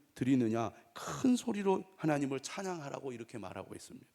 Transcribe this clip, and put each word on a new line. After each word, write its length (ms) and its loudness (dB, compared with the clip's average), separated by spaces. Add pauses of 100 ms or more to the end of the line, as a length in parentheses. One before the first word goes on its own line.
(200)
드리느냐? 520 4 (220)
큰 440 2
소리로 480 0 (100)
하나님을 460 0
찬양하라고 720 -6
이렇게 240 -12
말하고 360 -10
있습니다. 420 -16